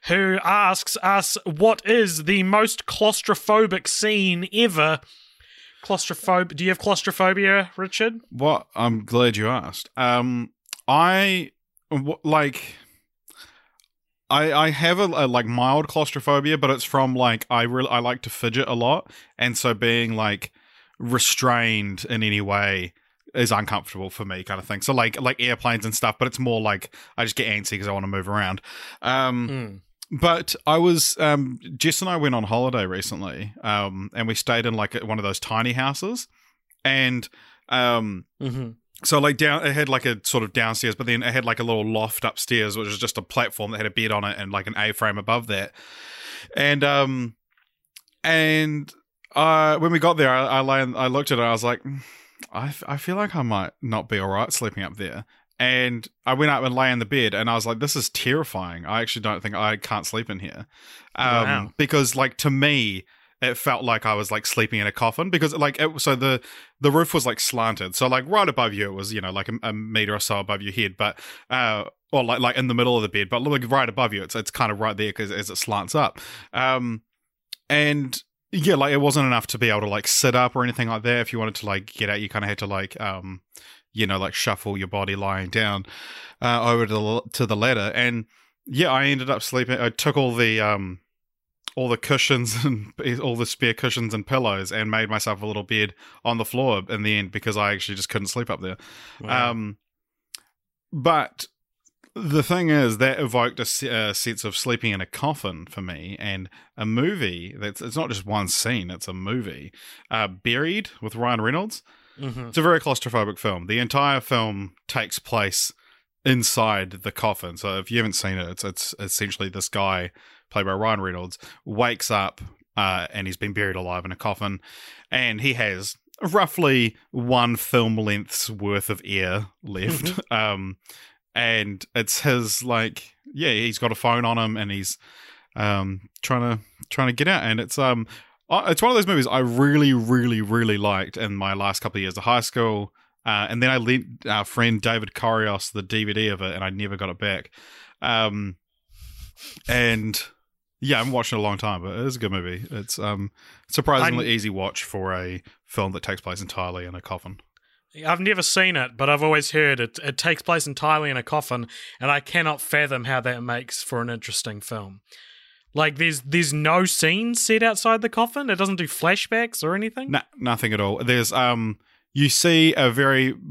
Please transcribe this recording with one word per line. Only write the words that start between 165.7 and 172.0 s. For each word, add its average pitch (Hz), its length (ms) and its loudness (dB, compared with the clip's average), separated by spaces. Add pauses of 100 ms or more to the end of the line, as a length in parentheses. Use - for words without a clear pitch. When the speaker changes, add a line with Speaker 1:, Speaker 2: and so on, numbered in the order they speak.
Speaker 1:
Like, 151 220 2
there's, 156 240 0
there's 143 320 2
no 156 320 4
scene 196 500 2
set 226 300 2
outside 226 360 2
the 226 80 -2
coffin? 240 400 0
It 202 80 2
doesn't 196 200 0
do 170 100 -2
flashbacks 220 800 0
or 165 100 0
anything? 226 380 -4
Speaker 2:
Nah, 143 100 0 (140)
nothing 120 360 0
at 107 80 0
all. 101 220 0
There's, 120 300 2
um, 117 480 0 (340)